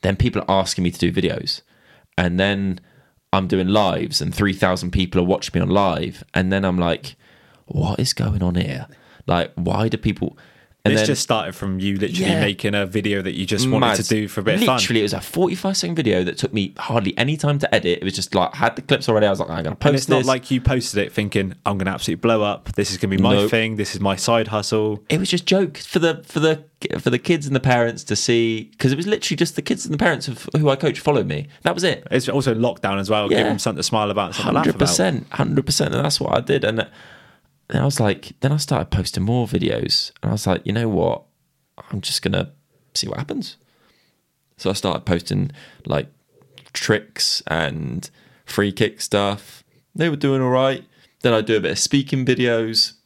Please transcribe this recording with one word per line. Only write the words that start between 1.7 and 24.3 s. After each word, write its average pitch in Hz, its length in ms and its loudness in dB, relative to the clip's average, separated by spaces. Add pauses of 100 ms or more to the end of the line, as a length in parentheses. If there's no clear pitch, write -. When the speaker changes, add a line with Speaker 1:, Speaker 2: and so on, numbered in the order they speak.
Speaker 1:
and 90 220 2
then 98 400 0 (540)
I'm 95 160 2
doing 95 200 2
lives, 87 520 2
and 73 140 -4
three 101 180 2
thousand 92 400 0
people 92 280 0
are 87 40 4
watching - 340 0
me - 20 2
on 92 100 0
live, 90 520 0 (120)
and 92 180 0
then 98 120 0
I'm - 140 0
like, - 380 -2 (500)
"What - 320 -2
is 127 140 0
going 98 300 0
on 90 120 0
here? 71 320 -4 (400)
Like, 87 300 0
why 92 320 0
do 110 80 -2
people?" - 420 -2 (460)
And 120 100 4
Speaker 2:
This 214 80 4
Speaker 1:
then 214 60 2
Speaker 2:
just 135 140 0
started 95 320 -2
from 95 260 -4
you 98 180 0
literally 175 320 0
Speaker 1:
Yeah. - 100 2
Speaker 2:
making 104 340 0
a 101 120 0
video 101 340 0
that 92 140 -4
you 95 100 -2
just 107 240 0
wanted - 180 2
Speaker 1:
Mad. 110 100 2
Speaker 2:
to 110 80 0
do 107 240 0
for - 120 -6
a 95 40 -4
bit 104 160 2
of 240 40 2
fun. 135 140 4
Speaker 1:
Literally, 110 220 2
it - 20 2
was 101 100 0
a - 80 -4
forty-five 185 560 -2
second 175 200 -4
video 104 280 2
that - 140 -4
took - 160 -2
me 101 240 0
hardly 113 400 -2
any 143 180 0
time 147 220 0
to - 160 0
edit. 87 260 2
It - 40 -8
was 95 100 -2
just, - 200 -6
like, 92 200 2
I - 40 -12
had 107 180 2
the - 60 -10
clips - 260 0
already. 107 180 4
I 101 40 4
was 95 100 -2
like, - 100 -4
"I'm 80 140 -4
gonna 80 60 -2
Speaker 2:
And - 100 -8
Speaker 1:
post 143 160 4
Speaker 2:
it's 131 120 -2
not 131 100 4
Speaker 1:
this." 127 100 0
Speaker 2:
like 131 240 0
you 127 100 2
posted 123 420 0
it - 80 -10
thinking, 98 420 -2 (120)
"I'm 101 120 0
gonna 95 120 0
absolutely 87 300 -4
blow 113 220 4
up. - 320 -4
This 98 180 0
is 95 40 -6
gonna 98 180 0
be 95 60 2
my 113 140 4
Speaker 1:
Nope. 101 160 2
Speaker 2:
thing. 113 260 0
This 104 180 -4
is 98 60 -6
my 98 160 2
side 113 320 2